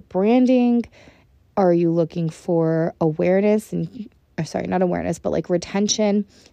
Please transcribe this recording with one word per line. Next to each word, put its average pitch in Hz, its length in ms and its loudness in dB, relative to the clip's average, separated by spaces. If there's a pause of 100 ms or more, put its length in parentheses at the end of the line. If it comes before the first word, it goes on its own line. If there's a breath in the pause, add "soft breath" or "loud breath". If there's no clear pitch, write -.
branding? 240 760 2 (720 soft breath)
Are 180 180 4
you 170 180 2
looking 165 380 -2
for 165 680 -2
awareness 185 720 0
and, 175 380 -8 (280)
or 165 60 -4
sorry, - 240 -6
not 185 140 -2
awareness, 175 360 -2
but, - 140 -4
like, - 180 -2
retention? 202 760 0 (280 soft breath)